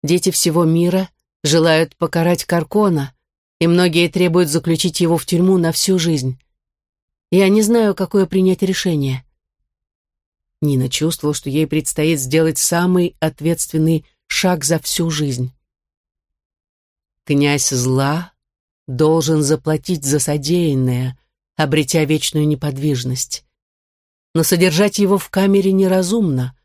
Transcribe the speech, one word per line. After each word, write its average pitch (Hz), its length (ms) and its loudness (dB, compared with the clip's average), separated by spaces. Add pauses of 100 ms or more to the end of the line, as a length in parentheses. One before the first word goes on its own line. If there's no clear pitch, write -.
Дети 175 260 0
всего 170 340 0
мира 175 460 0 (320)
желают 160 540 2
покарать 170 480 0
Каркона, 170 680 0 (440)
и 165 80 0
многие 175 420 2
требуют 175 400 2
заключить 165 520 -2
его 170 180 2
в - 80 -8
тюрьму 185 320 2
на 165 140 0
всю 190 260 0
жизнь. 139 420 -2 (920)
Я 190 160 4
не 214 140 4
знаю, 214 340 2
какое 190 300 0
принять 185 360 0
решение». 147 640 -2 (1400)
Нина 131 280 0
чувствовала, 151 440 -2
что - 140 -8
ей 151 180 0
предстоит 151 540 -2
сделать 156 380 0
самый 175 600 0
ответственный 160 840 -2 (220)
шаг 180 380 -2
за 156 140 0
всю 165 320 -4
жизнь. 131 440 -4 (1700)
«Князь 143 460 0
зла 135 600 -2 (540)
должен 156 560 0
заплатить 151 640 -2
за 143 140 0
содеянное, 139 1000 -2 (380)
обретя 156 480 0
вечную 151 420 -2
неподвижность. 135 1000 -4 (880)
Но 160 80 2
содержать 185 560 2
его 202 180 2
в - 140 -6
камере 196 420 2
неразумно. 185 840 0 (100)